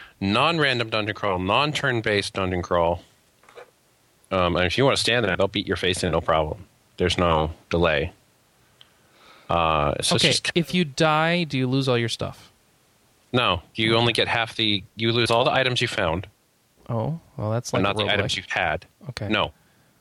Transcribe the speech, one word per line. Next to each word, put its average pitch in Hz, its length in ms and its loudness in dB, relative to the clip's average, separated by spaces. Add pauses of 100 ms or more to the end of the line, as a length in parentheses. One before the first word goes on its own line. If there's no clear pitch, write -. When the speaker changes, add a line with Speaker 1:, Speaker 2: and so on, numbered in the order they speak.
(200)
Speaker 1:
non-random 123 720 2
dungeon 107 240 -2
crawl, 98 240 0
non-turn-based 113 960 0
dungeon 92 280 -2
crawl. 85 400 0 (1300)
Um, 90 260 2
and 90 100 2
if 85 120 -2
you 131 60 4
wanna 117 120 4
stand 117 280 0
there, 92 120 0
they'll 98 120 2
beat 104 180 -6
your 90 100 -2
face 92 260 -2
in, 87 100 0
no 82 100 0
problem. 78 420 0 (320)
There's 90 220 0
no 80 340 2 (180)
delay. 82 420 0 (1400)
Uh, 80 500 2
so - 160 0
it's - 80 2
Speaker 2:
Okay, 160 80 2
Speaker 1:
just - 220 -2
Speaker 2:
if 170 180 -2
you 180 140 0
die, 160 580 0
do 139 140 -4
you 131 100 0
lose 135 200 0
all 123 100 2
your 117 100 0
stuff? - 420 -10 (840)
Speaker 1:
No, 104 260 2 (140)
you 113 220 0
only 117 180 2
get 104 120 2
half 113 300 -4
the, 104 260 0 (140)
you 117 160 0
lose 117 180 2
all 117 140 4
the 151 80 2
items 131 300 0
you 120 40 0
found. 90 400 -2 (640)
Speaker 2:
Oh, 127 320 -4 (160)
well, 107 140 -4
that's 117 200 -4
Speaker 1:
But 123 120 0
Speaker 2:
like 98 140 0
Speaker 1:
not 104 60 -2
Speaker 2:
a 101 40 -2
Speaker 1:
the 98 60 0
items 104 200 0
Speaker 2:
roguelike. - 60 -2
Speaker 1:
you've 92 120 -10
had. 85 360 -2 (240)
Speaker 2:
Okay. 104 180 -10
Speaker 1:
No. 95 240 0 (480)